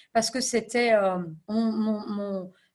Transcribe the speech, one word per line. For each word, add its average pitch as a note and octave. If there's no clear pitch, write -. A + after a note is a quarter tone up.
parce A3+
que B3+
c'était, A#3+
euh, F#3+
mon, A3
mon, G#3+
mon, G3+